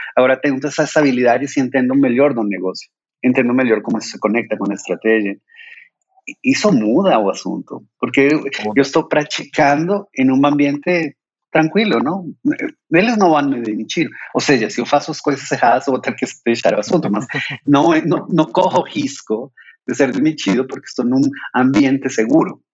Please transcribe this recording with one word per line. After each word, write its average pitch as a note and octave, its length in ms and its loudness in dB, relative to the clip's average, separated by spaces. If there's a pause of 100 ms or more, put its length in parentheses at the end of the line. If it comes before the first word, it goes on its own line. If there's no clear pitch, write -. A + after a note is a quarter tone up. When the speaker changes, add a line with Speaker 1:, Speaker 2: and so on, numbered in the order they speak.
(160)
Speaker 1:
agora B2+ 200 4
tenho C3+ 280 -2
essas D3 320 -2
habilidades B2+ 600 2
e C#3+ 40 0
entendo B2+ 340 0
melhor C3+ 380 4
do A2+ 100 -4
negócio. F#2+ 460 -6 (340)
Entendo B2+ 300 2
melhor A#2+ 300 2
como A2+ 180 -4
se - 180 -12
conecta G#2+ 380 -2
com G2+ 140 -4
a G2+ 40 -2
estratégia. G2+ 640 -2 (880)
E - 240 -4
isso G#3 220 2
muda C3 460 2
o G2 120 0
assunto, F#2 540 -8 (140)
porque B2+ 220 0
eu, C#3+ 180 4
Speaker 2:
Muda. - 360 -8
Speaker 1:
eu B2 80 4
estou D#3 240 0
praticando D3+ 1000 0 (100)
em C3 140 2
um C3+ 160 4
ambiente D3 720 0 (360)
tranquilo, D#3+ 500 2
não? E3+ 300 -6 (600)
Eles A3 240 4
não G3 140 4
vão D3+ 120 4
me C3 200 -2
demitir. A2 460 -4 (260)
Ou A#2+ 60 -2
seja, B2 300 2
se - 100 -6
eu G#2+ 60 -4
faço - 240 0
as D3+ 100 -10
coisas C3+ 300 -4
erradas, B2+ 360 0
eu C#3 60 0
vou B2 80 0
ter A#2+ 140 -4
que - 120 -6 (180)
deixar A#2 300 0
o G2+ 60 -2
assunto, - 300 0
mas G#2 160 -2
<laughs> - 400 -8
não, D3 240 4 (120)
não, E3+ 260 -2
não D#3 160 2
corro - 380 0
risco C3+ 720 -6 (340)
de B2+ 80 -4
ser B2+ 180 2
demitido C3 540 0
porque B2+ 200 -14
estou - 180 -4
num B2+ 180 2 (320)
ambiente C3+ 560 2
seguro. A#2+ 500 0 (120)